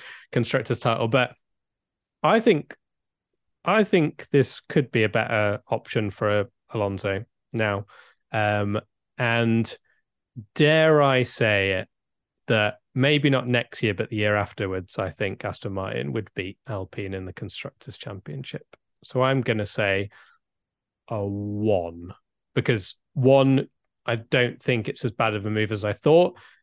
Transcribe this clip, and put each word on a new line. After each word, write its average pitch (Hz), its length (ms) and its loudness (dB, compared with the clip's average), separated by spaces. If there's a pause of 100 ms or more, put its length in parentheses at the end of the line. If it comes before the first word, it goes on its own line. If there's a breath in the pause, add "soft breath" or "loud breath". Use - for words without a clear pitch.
(320 loud breath)
constructors' 127 480 -2
title, 117 260 0
but 123 280 2 (880)
I 196 180 6
think, 208 360 2 (880)
I 208 200 2
think 170 480 2
this 139 260 4
could - 320 -2
be 110 140 2
a 107 40 4
better 107 600 0
option 110 420 -4
for 104 400 -2 (200)
Alonso 101 540 -4 (280)
now. 104 340 -2 (460 soft breath)
Um, 104 480 0 (360)
and 117 560 0 (840)
dare 156 440 4
I 135 220 4
say 101 500 0
it, 92 160 -4 (580)
that 107 320 0 (180)
maybe 143 340 4
not 123 160 2
next 123 340 -2
year, 107 140 0
but - 160 -6
the 107 60 -6
year 104 180 2
afterwards, 95 640 -4
I 92 120 -4
think 95 340 -6
Aston 101 280 -8
Martin 107 400 -6
would 107 220 -6
beat 95 320 -10
Alpine 98 480 -10
in 95 100 -8
the 90 80 -12
Constructors' - 640 -14
Championship. 131 720 -14 (380)
So 127 180 -2
I'm 135 200 2
gonna 107 240 -2
say 98 440 -2 (960 soft breath)
a 107 180 -6
one, 98 880 -4 (440)
because 117 400 -2 (180)
one, 135 540 4 (360)
I 120 120 -2
don't 120 440 0
think 117 280 -2
it's - 160 -6
as 117 80 -4
bad 110 220 -2
of 104 120 -6
a 107 40 -4
move 107 200 -2
as 107 140 -4
I 104 80 -2
thought. 175 420 4 (280 soft breath)